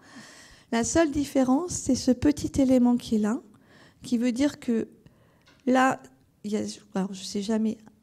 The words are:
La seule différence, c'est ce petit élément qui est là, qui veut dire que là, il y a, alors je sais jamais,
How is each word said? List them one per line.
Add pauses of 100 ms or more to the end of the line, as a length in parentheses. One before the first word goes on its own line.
(720)
La
seule
différence,
c'est
ce
petit
élément
qui
est
là, (600)
qui
veut
dire
que (800)
là, (440)
il
y
a, (320)
alors
je
sais
jamais, (260)